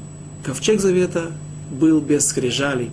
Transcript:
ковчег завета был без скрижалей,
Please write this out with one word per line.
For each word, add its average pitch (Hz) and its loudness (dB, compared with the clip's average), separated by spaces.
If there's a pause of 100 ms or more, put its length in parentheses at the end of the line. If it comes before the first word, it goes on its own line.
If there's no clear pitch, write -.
(440)
ковчег 202 0
завета 180 2 (380)
был 156 4
без 143 2
скрижалей, 123 -2